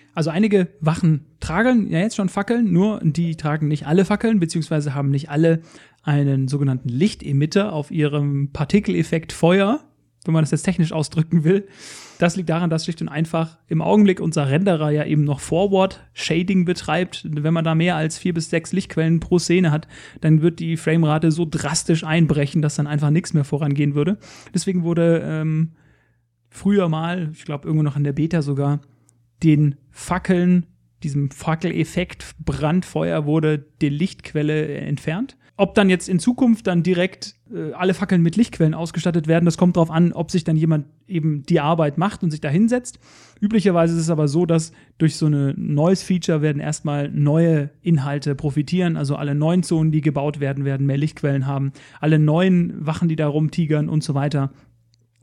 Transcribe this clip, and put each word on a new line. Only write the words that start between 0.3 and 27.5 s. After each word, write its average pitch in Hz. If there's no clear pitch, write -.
Wachen 156
tragen 220
ja 160
jetzt 214
schon 190
Fackeln, 226
nur 202
die 165
tragen 156
nicht 147
alle 175
Fackeln, 214
beziehungsweise 156
haben 139
nicht 139
alle 165
einen 139
sogenannten 135
Lichtemitter 156
auf 147
ihrem 143
Partikeleffekt 170
Feuer, 196
wenn 165
man 160
das 147
jetzt 156
technisch 170
ausdrücken 160
will. 196
Das 170
liegt 180
daran, 170
dass 160
schlicht -
und 165
einfach 160
im 160
Augenblick 196
unser 156
Renderer 156
ja 147
eben 151
noch 143
Forward-Shading 185
betreibt. 170
Wenn 151
man 165
da 160
mehr 170
als 156
vier 180
bis 160
sechs 165
Lichtquellen 165
pro 180
Szene 175
hat, 151
dann 156
wird 165
die 165
Framerate 160
so 170
drastisch 160
einbrechen, 156
dass 147
dann 147
einfach 147
nichts 156
mehr 147
vorangehen 143
würde. 147
Deswegen 180
wurde, 170
ähm, 156
früher 196
mal, 160
ich -
glaub, 147